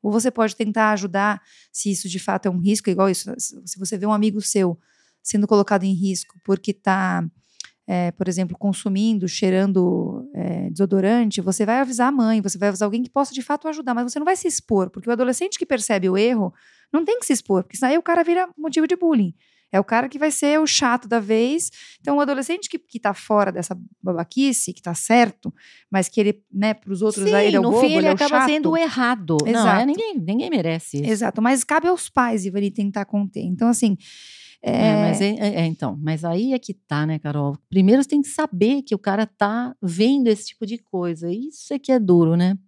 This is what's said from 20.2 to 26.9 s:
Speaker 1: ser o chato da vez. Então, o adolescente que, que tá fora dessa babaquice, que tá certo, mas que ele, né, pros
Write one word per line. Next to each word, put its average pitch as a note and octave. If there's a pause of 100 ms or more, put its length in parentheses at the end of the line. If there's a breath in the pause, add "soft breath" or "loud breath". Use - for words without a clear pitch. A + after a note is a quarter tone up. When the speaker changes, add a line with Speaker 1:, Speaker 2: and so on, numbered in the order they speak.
Speaker 1:
ser D4
o D#4
chato B3
da A#3
vez. A3+ (280 loud breath)
Então, C#4+
o -
adolescente C#4+
que, E4
que -
tá G3+
fora G3+
dessa F3+ (240)
babaquice, F#3
que -
tá E3+
certo, - (380 soft breath)
mas F#3+
que -
ele, G#3 (140)
né, G#3
pros G3